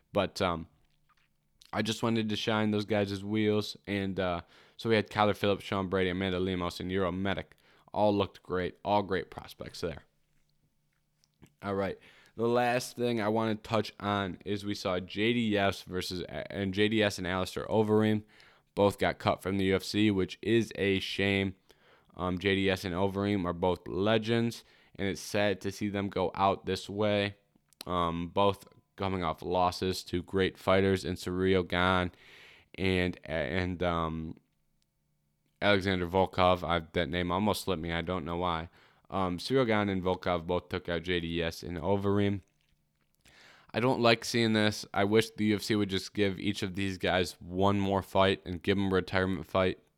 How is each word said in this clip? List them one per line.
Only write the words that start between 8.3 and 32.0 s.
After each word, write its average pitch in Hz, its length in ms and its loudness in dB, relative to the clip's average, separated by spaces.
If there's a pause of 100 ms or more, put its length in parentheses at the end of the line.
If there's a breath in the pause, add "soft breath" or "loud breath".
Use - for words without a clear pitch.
great. 90 320 -4 (100)
All 104 180 2
great 92 280 -4
prospects - 500 -16
there. - 240 -6 (1600)
All 98 120 -4
right. 98 240 -2 (380 loud breath)
The 113 100 0
last 120 500 0
thing 120 240 0
I 104 80 0
want 110 340 0
to - 60 -16
touch 107 320 0
on 101 440 -4
is 101 200 -6
we 101 100 -4
saw 92 260 -2
J 101 320 -2
D 110 260 2
S 98 240 0
versus, 90 460 -6
and 95 440 -6
J 104 160 2
D 107 140 2
S 104 160 0
and 90 80 -6
Alistair 92 400 -4
Overeem 107 560 2 (520 soft breath)
both 101 240 4
got 85 200 0
cut - 240 0
from 98 160 -2
the 95 80 2
U 95 100 4
F 92 60 0
C, 104 280 2
which 92 300 0
is 113 360 2
a 98 240 0
shame. 98 540 0 (640 soft breath)
Um, 90 220 -2
J 98 160 0
D 95 160 2
S 95 140 -2
and 90 100 -4
Overeem 98 500 0
are 90 80 -2
both 87 340 -2
legends, 113 800 0 (320 soft breath)
and 98 100 -2
it's 90 140 -4
sad 101 400 0
to 98 120 -6
see 104 160 -4
them 101 200 -4
go 92 260 0
out 98 300 2
this 92 240 -4
way. 101 460 0 (520)
Um, 85 420 -2
both 98 380 2 (300)
coming 95 280 -2
off 78 180 -4
losses 90 640 0
to 90 180 -4
great 92 340 0
fighters 95 480 2
in 87 120 -4
Ciryl 92 500 0
Gane 90 460 2 (640 loud breath)